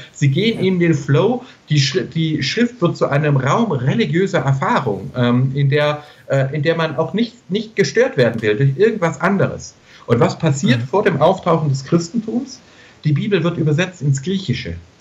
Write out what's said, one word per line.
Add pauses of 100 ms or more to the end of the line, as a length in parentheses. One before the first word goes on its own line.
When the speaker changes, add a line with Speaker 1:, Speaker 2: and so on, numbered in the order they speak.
(120)
Speaker 1:
sie
gehen
Speaker 2:
Ja.
Speaker 1:
in
den
Flow. (240)
Die
Schri-,
die
Schrift
wird
zu
einem
Raum
religiöser
Erfahrung,
ähm,
in
der, (240)
äh,
in
der
man
auch
nicht,
nicht
gestört
werden
will
durch
irgendwas
anderes. (340)
Und
was
passiert
Speaker 2:
Mhm.
Speaker 1:
vor
dem
Auftauchen
des
Christentums? (460)
Die
Bibel
wird
übersetzt
ins
Griechische, (280)